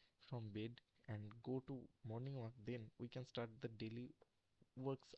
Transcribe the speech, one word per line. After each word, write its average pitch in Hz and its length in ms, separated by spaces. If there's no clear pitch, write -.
from 120 240
bed 110 220
and 107 160
go 127 180
to 135 140
morning 123 300
walk, 120 200
then 120 160
we 123 80
can 127 180
start 117 240
the 113 160
daily 113 300
works 131 400